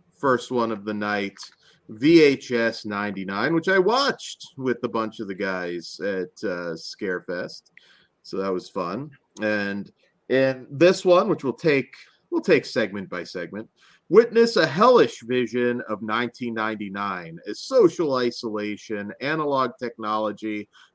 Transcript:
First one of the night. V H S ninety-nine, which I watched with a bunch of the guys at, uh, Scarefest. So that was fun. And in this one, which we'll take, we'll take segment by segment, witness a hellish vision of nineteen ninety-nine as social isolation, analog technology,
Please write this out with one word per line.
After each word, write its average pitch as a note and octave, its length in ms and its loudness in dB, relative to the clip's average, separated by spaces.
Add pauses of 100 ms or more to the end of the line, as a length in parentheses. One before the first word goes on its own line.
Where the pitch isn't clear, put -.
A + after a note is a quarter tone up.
(180)
First B2+ 320 0
one A#2+ 220 0
of G2+ 120 -8
the G#2+ 80 -6
night. G#2 460 -4 (600)
V D#3+ 240 8
H C3+ 300 4
S A#2 320 0
ninety-nine, G#2 680 -4
which E3 140 0
I F#3+ 100 4
watched A#3+ 800 -2
with B2+ 280 -2
a A#2 40 -4
bunch A2 320 -6
of G#2 80 -8
the G2 60 -8
guys F2+ 680 -6
at, F#2 300 -4 (140)
uh, F2 300 -6
Scarefest. F2 960 -8 (520)
So - 160 -12
that F#2+ 140 -2
was F2+ 160 -6
fun. G2 420 -8 (320)
And G2+ 480 -2 (380)
in C3 420 2
this E3+ 340 4
one, F#3 240 6
which C#3+ 160 -2
we'll B2 80 -2
take, C#3 400 0 (380)
we'll E3+ 100 -2
take D#3 240 4
segment G2 460 -4
by F2+ 140 -8
segment, F2+ 440 -10 (400)
witness A3+ 480 6
a E3 100 6
hellish F#3 560 4
vision A#2+ 680 0
of G#2 140 -6
nineteen A#2 520 -4
ninety-nine G2+ 840 -6 (100)
as G#2 120 -8
social E3+ 560 2
isolation, G#2 1040 -4
analog C#3 580 -2
technology, G#2+ 880 -6 (260)